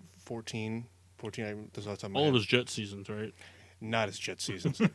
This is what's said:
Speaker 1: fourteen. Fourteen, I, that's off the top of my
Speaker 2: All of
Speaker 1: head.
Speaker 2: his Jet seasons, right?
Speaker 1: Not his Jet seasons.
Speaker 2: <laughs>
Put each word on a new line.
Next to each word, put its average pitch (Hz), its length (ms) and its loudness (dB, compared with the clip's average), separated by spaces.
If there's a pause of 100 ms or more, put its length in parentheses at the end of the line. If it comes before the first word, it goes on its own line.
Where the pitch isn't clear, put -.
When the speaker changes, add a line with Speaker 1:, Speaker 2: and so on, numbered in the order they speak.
(180)
Speaker 1:
fourteen. 113 680 -4 (300)
Fourteen, 113 280 -6
I, 107 100 -4 (180)
that's 104 140 -8
off 101 100 -4
the - 60 -10
top - 60 -6
of 98 40 -8
my 127 80 2
Speaker 2:
All 151 60 8
of 143 60 8
Speaker 1:
head. 123 60 8
Speaker 2:
his 104 80 2
Jet 123 220 4
seasons, 101 400 -6
right? 107 260 -6 (460)
Speaker 1:
Not 110 280 2
his 92 100 -6
Jet - 220 -6
seasons. 104 460 0
Speaker 2:
<laughs> - 80 4